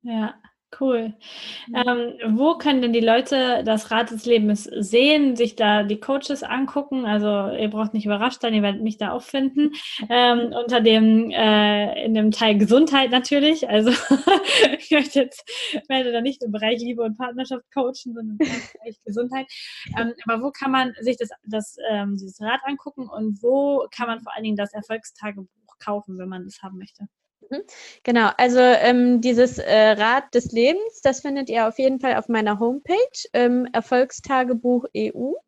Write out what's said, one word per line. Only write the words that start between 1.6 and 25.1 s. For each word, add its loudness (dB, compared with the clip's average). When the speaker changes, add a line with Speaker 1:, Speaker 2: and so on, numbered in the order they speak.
Speaker 2:
Mhm. -2
Speaker 1:
Ähm, -2
wo 4
können 2
denn 0
die 2
Leute 2
das -2
Rad -2
des -12
Lebens 2
sehen, 2
sich -2
da 2
die -4
Coaches -4
angucken? -4
Also 0
ihr -2
braucht -4
nicht -4
überrascht -2
sein, -2
ihr 2
werdet -2
mich -4
da -6
auch -8
finden, 0
ähm, 2
unter 0
dem, 6
äh, 2
in 0
dem 2
Teil 2
Gesundheit 4
natürlich. 2
Also 4
<laughs> 2
ich -6
möchte 2
jetzt, -4
werde -2
da -2
nicht -4
im -6
Bereich -2
Liebe -6
und -4
Partnerschaft -8
coachen, -4
sondern -10
im -
Speaker 2:
<laughs> -4
Speaker 1:
Bereich -18
Gesundheit. -6
Ähm, -4
aber -2
wo -4
kann -6
man 0
sich -2
das, -8
das, -8
ähm, -4
dieses -14
Rad -2
angucken -10
und -6
wo 2
kann -6
man -8
vor -16
allen -10
Dingen -2
das -6
Erfolgstagebuch -12